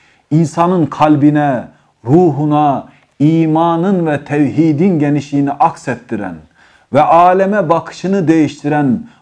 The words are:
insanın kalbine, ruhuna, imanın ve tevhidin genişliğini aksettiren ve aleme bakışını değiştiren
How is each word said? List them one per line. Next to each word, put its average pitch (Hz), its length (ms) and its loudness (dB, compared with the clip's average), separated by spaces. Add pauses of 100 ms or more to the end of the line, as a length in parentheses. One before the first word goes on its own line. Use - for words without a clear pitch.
(320)
insanın 170 540 0
kalbine, 147 800 0 (380)
ruhuna, 147 840 0 (300)
imanın 165 880 0
ve 143 200 -4
tevhidin 151 760 0
genişliğini 143 520 -2
aksettiren 110 840 -6 (580)
ve 139 80 4
aleme 180 680 2
bakışını 175 580 -2
değiştiren 147 800 0 (140)